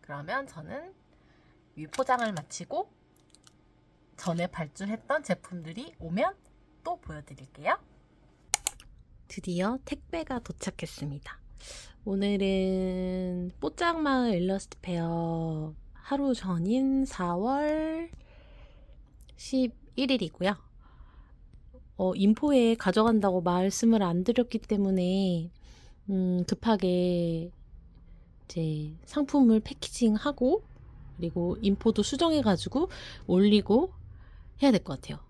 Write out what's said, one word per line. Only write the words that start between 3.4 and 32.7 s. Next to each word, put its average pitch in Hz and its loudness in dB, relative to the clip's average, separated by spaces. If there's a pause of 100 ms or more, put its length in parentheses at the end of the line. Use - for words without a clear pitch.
전에 170 -4
발주했던 202 -6
제품들이 180 -8
오면 214 -2 (480)
또 339 -6
보여드릴게요. 147 -6 (1500)
드디어 185 -4
택배가 294 -8
도착했습니다. - -10 (680)
오늘은 185 0
뽀짝마을 302 0
일러스트 190 -2
페어 165 -4 (320)
하루 277 0
전인 233 0
사월 294 -2 (1300)
십일 254 0 (240)
일이고요. 208 0 (1400)
어, 185 0
인포에 226 4
가져간다고 202 2
말씀을 190 4
안 175 2
드렸기 233 0
때문에, 185 0 (580)
음, 185 2
급하게 180 0 (920)
이제 156 -4 (120)
상품을 269 6
패키징하고 247 0 (540)
그리고 170 -2
인포도 208 2
수정해가지고 277 2 (380)